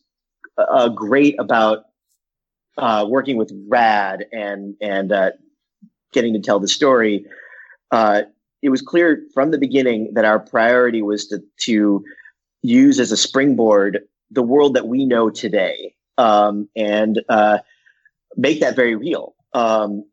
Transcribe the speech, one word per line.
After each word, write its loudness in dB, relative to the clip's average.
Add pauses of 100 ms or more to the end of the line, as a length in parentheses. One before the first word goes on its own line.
(580)
uh, 2
great 0
about, -2 (920)
uh, -2
working -2
with -4 (160)
Rad 0
and, -10
and, -4
uh, 0 (840)
getting 0
to -4
tell 0
the -6
story, 0 (680)
uh, 2 (380)
it 0
was 0
clear 0 (100)
from 0
the 0
beginning -2
that 0
our 2
priority 0
was -4
to, -10 (220)
to 0 (580)
use 4
as 0
a -2
springboard 2 (300)
the -2
world 2
that -2
we -2
know 2
today, -4 (240)
um, 2
and, 0
uh, 4 (800)
make 0
that 0
very 0
real. -8 (180)
Um, -2